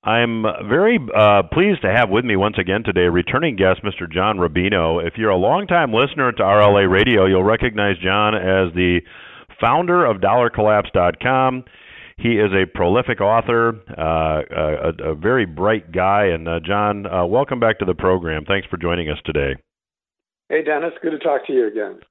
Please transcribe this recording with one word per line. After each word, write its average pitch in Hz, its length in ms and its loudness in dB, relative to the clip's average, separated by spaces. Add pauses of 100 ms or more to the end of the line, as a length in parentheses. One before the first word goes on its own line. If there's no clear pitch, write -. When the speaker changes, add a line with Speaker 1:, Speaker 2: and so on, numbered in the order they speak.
Speaker 1:
I'm 113 380 0 (260)
very, 202 300 2 (180)
uh, 104 360 6
pleased 185 300 0
to 101 60 -2
have 107 220 0
with 113 140 0
me 113 100 0
once 98 240 0
again 95 240 -2
today 92 200 0
returning 98 520 0
guest, 95 300 0
Mister 92 240 -8
John 95 300 -2
Rubino. 87 680 0
If 82 100 -6
you're 110 140 0
a 92 60 2
longtime 160 580 0
listener 131 380 0
to 113 100 -2
R 101 180 4
L 104 160 6
A 98 120 4
Radio, 101 380 4
you'll 95 180 2
recognize 104 580 0
John 104 320 0
as 92 400 0
the 87 260 2 (600)
founder 175 440 2
of 107 160 0
Dollar 113 300 2
collapse 107 420 2
dot 87 280 0
com. 131 420 0 (560)
He 117 200 0
is 104 140 2
a 95 140 2
prolific 101 540 -2
author, 117 600 0 (160)
uh, 80 540 -2
a, 78 580 -4
a, 80 40 -2
a - 20 -2
very 104 320 0
bright 87 460 -4
guy. 98 340 2
And, 82 220 -2
uh, 82 180 -4
John, 101 400 -2
uh, 87 180 -2
welcome 123 340 -2
back 113 200 0
to 101 60 -4
the 90 100 0
program. 82 500 -2
Thanks 98 240 -4
for - 80 -8
joining 85 320 -4
us 73 160 -4
today. 71 300 -2 (920)
Speaker 2:
Hey, 156 140 -2
Dennis. 156 380 -4
Good 165 100 -4
to 151 80 -6
talk 143 280 -2
to - 60 -6
you 123 160 2
again. 104 320 -8 (100)